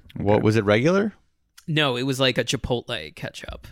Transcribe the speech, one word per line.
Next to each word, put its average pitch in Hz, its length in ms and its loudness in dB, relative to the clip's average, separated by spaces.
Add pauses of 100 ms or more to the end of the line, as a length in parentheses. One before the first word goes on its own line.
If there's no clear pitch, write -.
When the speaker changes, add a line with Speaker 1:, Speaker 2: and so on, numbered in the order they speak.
(180)
Speaker 1:
What, 101 180 2
Speaker 2:
Okay. - 80 2
Speaker 1:
was 107 140 4
it 104 80 2
regular? 165 480 2 (560)
Speaker 3:
No, 147 280 0
it 123 60 -4
was, 131 160 -2
like, 127 180 2
a 127 80 2
Chipotle 117 720 -6
ketchup. - 560 -14